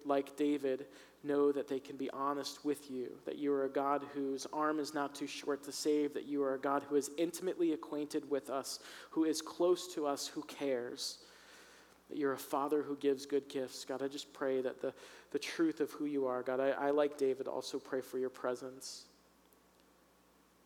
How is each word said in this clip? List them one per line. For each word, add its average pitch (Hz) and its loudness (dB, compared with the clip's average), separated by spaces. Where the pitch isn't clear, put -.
like 139 2
David, 139 2
know 143 6
that 135 -2
they 135 0
can 139 -10
be 131 -2
honest 139 -4
with 143 -2
you, 127 -4
that 143 -4
you 143 2
are 139 2
a 135 2
God 139 2
whose 139 -2
arm 156 2
is 143 -2
not 143 -2
too 147 -6
short 139 -2
to 139 -10
save, 151 2
that - -4
you 143 0
are 135 2
a 135 -2
God 139 2
who 147 4
is 139 2
intimately 170 0
acquainted 147 -4
with 135 0
us, 131 -4
who 160 4
is 156 2
close - 2
to 151 -2
us, 143 0
who 156 -6
cares, 131 -4
that - -8
you're 139 2
a 127 -2
father 147 2
who 139 -4
gives 139 2
good 139 0
gifts. 131 -6
God, 131 -4
I 139 0
just 139 -10
pray 131 0
that - -4
the, 135 -4
the 143 0
truth 156 2
of 143 2
who 151 -4
you 139 2
are, 123 0
God, 127 2
I, 135 6
I, 143 2
like 147 4
David, 131 2
also 131 -4
pray 131 -2
for 131 -6
your 127 0
presence. 127 -6